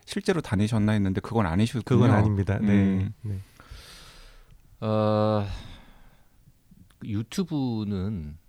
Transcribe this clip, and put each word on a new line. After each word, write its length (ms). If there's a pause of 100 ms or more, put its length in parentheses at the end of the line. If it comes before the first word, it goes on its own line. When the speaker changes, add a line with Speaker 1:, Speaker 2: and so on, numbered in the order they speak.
Speaker 1:
실제로 360
다니셨나 520
했는데 280
그건 240
아니시군요. 400
Speaker 2:
그건 260
아닙니다. 480
네. 140
Speaker 1:
음. 480
Speaker 2:
네. 180 (1400)
Speaker 3:
어, 640 (1600)
유튜브는 1300 (100)